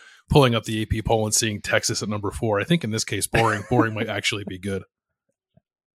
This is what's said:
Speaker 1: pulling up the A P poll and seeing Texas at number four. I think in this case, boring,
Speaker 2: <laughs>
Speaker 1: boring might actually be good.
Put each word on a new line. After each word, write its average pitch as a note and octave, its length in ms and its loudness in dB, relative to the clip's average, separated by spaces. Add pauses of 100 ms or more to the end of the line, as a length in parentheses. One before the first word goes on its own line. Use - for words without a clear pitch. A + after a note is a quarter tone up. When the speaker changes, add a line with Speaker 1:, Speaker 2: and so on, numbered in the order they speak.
(280)
Speaker 1:
pulling B2+ 280 6
up A2 80 -2
the A2 180 -2
A G#2+ 60 -2
P A2 160 -2
poll A2+ 200 2
and G#2+ 120 -2
seeing G#2 260 0
Texas - 400 0
at G#2 80 -6
number G2+ 220 -4
four. G#2+ 280 -2
I G2+ 40 -2
think E3+ 200 0
in A2 60 -6
this A2 140 -4
case, G2 240 -4
boring, A2 380 2
Speaker 2:
<laughs> - 40 -18
Speaker 1:
boring A2+ 240 4
might A2 160 -4
actually G2+ 380 -4
be F#2+ 100 -8
good. F#2+ 240 -4 (1160)